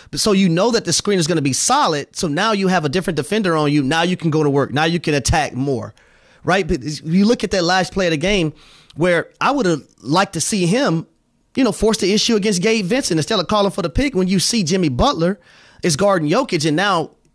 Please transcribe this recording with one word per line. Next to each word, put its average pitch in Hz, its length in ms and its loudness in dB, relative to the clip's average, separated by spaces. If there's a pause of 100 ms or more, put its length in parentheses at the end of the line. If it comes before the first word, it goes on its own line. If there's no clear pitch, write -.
(140)
so 202 200 0
you 190 160 4
know 180 200 2
that 233 140 0
the 170 100 -4
screen 202 240 0
is 160 100 0
gonna 165 140 0
be 139 120 -2
solid. 180 600 0
So - 140 -4
now 180 240 0
you 196 160 0
have 180 160 2
a 147 60 0
different 180 260 -2
defender 180 400 -2
on 151 160 2
you. 147 100 2
Now 156 220 0
you 180 140 0
can 170 120 -2
go 156 140 0
to 147 60 2
work. 139 240 0
Now 147 100 0
you 170 160 0
can 151 160 0
attack 143 380 0
more, 123 420 -4 (480)
right? 180 240 0
But 151 160 -2 (200)
you 170 200 2
look 240 200 2
at 202 80 -4
that 190 120 0
last 180 300 0
play 190 140 0
of 165 40 0
the 160 60 0
game 170 360 0 (420)
where 170 440 0
I 202 100 2
would 269 160 0
have 160 160 0 (200)
liked 180 320 0
to 160 80 -4
see 180 260 0
him, 220 400 0 (480)
you 277 80 2
know, 220 80 2
force 214 260 0
the 190 160 0
issue 220 220 2
against 196 260 0
Gabe 220 240 0
Vincent 202 320 -2
instead 190 220 -2
of 165 80 -4
calling 202 240 0
for - 100 -6
the 170 80 -2
pick 269 240 -2
when 185 140 0
you 190 100 2
see 220 260 0
Jimmy 170 260 0
Butler 175 500 0 (420)
is 165 140 0
guarding 175 340 2
Jokic, 170 380 0
and 147 80 0
now 180 360 0 (240)